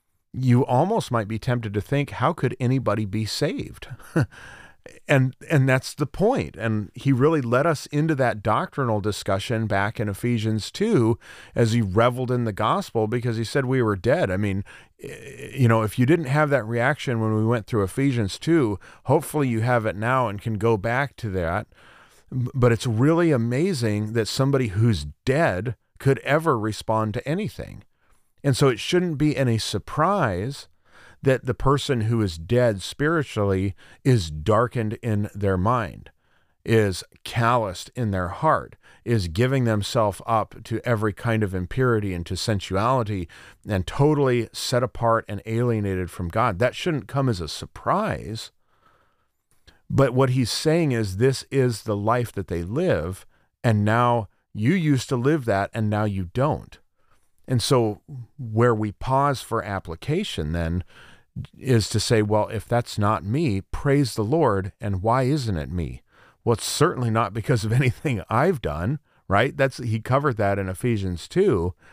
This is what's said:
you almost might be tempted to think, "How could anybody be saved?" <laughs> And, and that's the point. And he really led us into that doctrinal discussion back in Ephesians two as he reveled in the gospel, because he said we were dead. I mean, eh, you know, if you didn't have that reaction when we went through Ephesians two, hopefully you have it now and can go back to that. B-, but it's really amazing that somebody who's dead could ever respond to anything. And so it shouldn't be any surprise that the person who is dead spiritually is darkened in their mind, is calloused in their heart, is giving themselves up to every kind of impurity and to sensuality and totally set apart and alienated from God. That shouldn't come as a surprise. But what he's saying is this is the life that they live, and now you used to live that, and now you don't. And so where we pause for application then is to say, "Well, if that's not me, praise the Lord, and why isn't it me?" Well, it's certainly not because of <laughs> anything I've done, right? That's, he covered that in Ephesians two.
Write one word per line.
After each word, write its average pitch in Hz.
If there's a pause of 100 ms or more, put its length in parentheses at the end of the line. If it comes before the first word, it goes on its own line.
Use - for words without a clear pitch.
(320)
you 127
almost 165
might 110
be 110
tempted 117
to 104
think, 143
"How 143
could 127
anybody 117
be 107
saved?" - (260)
<laughs> 151 (800)
And, 135 (160)
and 139
that's 131
the 143
point. 196
And 107
he 139
really 143
led 123
us 165
into 156
that 113
doctrinal 117
discussion 104
back 104
in 104
Ephesians 110
two 151 (360)
as 113
he 120
reveled 117
in 123
the 110
gospel, 113
because 117
he 113
said 139
we 127
were 107
dead. 123
I 92
mean, 98 (400)
eh, -
you 131
know, 113
if 107
you 127
didn't 160
have 147
that 131
reaction 120
when 110
we 107
went 113
through 107
Ephesians 120
two, 139 (260)
hopefully 147
you 113
have 117
it 92
now 120
and 101
can 110
go 113
back 120
to 110
that. 92 (640)
B-, 127
but 123
it's 113
really 151
amazing 117
that 113
somebody 135
who's 95 (180)
dead 123 (220)
could 135
ever 147
respond 107
to -
anything. 156 (580)
And 139
so 143
it 117
shouldn't 180
be 151
any 123
surprise 127 (540)
that 127
the 120
person 139
who 113
is 92
dead 107
spiritually 101 (300)
is 113
darkened 107
in 104
their 98
mind, 95 (560)
is 107 (220)
calloused 117
in 117
their 92
heart, 104 (300)
is 107
giving 127
themselves 107
up 110
to -
every 110
kind 113
of 95
impurity 104
and 85
to 92
sensuality 104 (400)
and 95
totally 139
set -
apart 113
and 104
alienated 107
from 90
God. 110
That 123
shouldn't 156
come 135
as 92
a 78
surprise. - (1400)
But 123
what 131
he's 127
saying 156
is 107
this 127
is 127
the 107
life 113
that 98
they 85
live, 98 (380)
and 107
now 117 (240)
you 110
used 151
to 139
live 135
that, 98
and 107
now 104
you 98 (100)
don't. 120 (680)
And 127
so 113 (340)
where 117
we 107
pause 135
for 110
application 95
then 85 (760)
is 120
to 110
say, 107
"Well, 107
if 104
that's 120
not 104
me, 110
praise 143
the 113
Lord, 107
and 101
why 120
isn't 127
it 71
me?" 71 (440)
Well, 117
it's 110
certainly 123
not 107
because 110
of 110
<laughs> 123
anything 123
I've 139
done, 87 (260)
right? 117
That's, 135
he 113
covered 127
that 101
in 95
Ephesians 95
two. 117 (180)